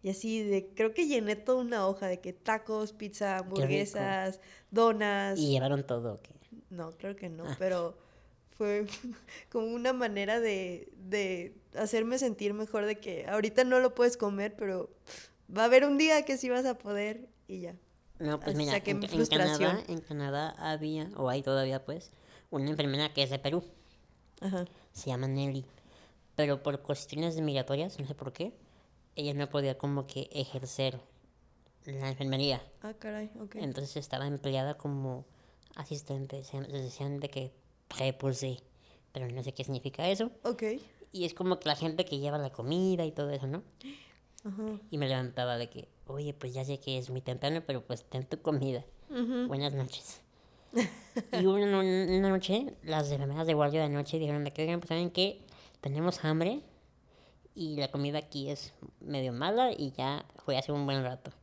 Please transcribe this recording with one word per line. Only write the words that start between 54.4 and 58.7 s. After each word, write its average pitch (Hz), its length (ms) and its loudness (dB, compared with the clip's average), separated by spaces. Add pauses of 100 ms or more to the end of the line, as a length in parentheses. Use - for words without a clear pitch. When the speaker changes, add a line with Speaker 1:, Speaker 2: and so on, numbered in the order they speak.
Speaker 2:
de 143 80 -4
que, 156 100 -4
"Oigan, 170 180 0
pues, 170 80 -12
¿saben 170 220 0
qué? 190 300 2 (400)
Tenemos 160 440 0
hambre 165 360 2 (920)
y 156 220 -6
la 139 140 -2
comida 143 280 0
aquí 143 320 -6
es - 220 -8 (280)